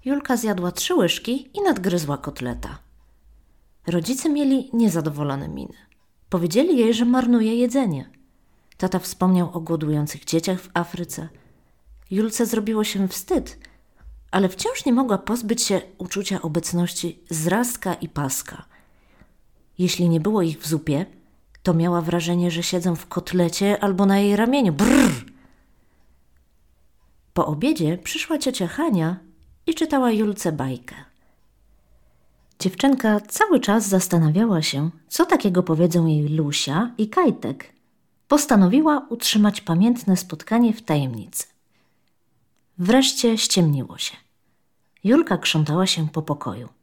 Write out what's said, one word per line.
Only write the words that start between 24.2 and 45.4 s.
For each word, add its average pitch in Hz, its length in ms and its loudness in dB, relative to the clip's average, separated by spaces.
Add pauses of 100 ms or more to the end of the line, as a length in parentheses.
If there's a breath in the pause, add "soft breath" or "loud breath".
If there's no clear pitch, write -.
ramieniu. 240 360 2
Brrr! 190 520 2 (2000 soft breath)
Po 160 120 2
obiedzie 165 520 0
przyszła - 400 -6
ciocia 254 280 -4
Hania 185 500 -2 (500)
i 330 80 -2
czytała 277 360 0
Julce 208 420 0
bajkę. 131 420 -8 (1700)
Dziewczynka 220 600 2
cały 359 400 2
czas 208 280 0
zastanawiała 180 760 2
się, 151 280 -2 (180)
co 339 180 2
takiego 180 360 2
powiedzą 165 440 2
jej 151 220 2
Lusia 156 720 -2
i 214 100 -2
Kajtek. - 640 -2 (560)
Postanowiła 277 800 4
utrzymać 208 520 2
pamiętne 196 560 2
spotkanie 220 560 0
w 226 100 -8
tajemnicy. 131 600 -4 (1300)
Wreszcie 226 600 4
ściemniło 156 600 0
się. - 180 -10 (880)
Julka 240 340 4
krzątała 156 480 0